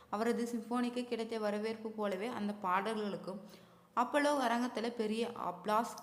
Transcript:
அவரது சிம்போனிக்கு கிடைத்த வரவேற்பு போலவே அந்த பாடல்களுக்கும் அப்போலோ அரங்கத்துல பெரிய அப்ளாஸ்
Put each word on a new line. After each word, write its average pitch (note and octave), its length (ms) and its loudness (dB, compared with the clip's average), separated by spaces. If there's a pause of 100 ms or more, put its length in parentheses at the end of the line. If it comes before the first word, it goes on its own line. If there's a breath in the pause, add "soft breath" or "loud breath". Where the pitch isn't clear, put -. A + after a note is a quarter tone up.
(100)
அவரது A#3 420 0
சிம்போனிக்கு A#3+ 520 0
கிடைத்த A3+ 340 -2
வரவேற்பு A3 520 -2
போலவே G#3 360 -2
அந்த G#3 260 -2
பாடல்களுக்கும் G3 880 0 (560 loud breath)
அப்போலோ C#4+ 420 4
அரங்கத்துல A#3+ 500 2
பெரிய A3+ 400 0
அப்ளாஸ் G#3+ 760 0